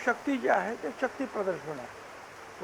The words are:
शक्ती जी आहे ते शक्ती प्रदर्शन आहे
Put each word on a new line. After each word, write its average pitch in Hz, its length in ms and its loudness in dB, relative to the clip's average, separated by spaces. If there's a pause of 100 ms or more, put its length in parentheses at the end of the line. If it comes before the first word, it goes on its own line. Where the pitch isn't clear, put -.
शक्ती 254 340 4
जी 226 100 2
आहे 214 280 6
ते 302 120 -4 (120)
शक्ती 262 240 0
प्रदर्शन 165 540 -2
आहे 120 100 -8 (760)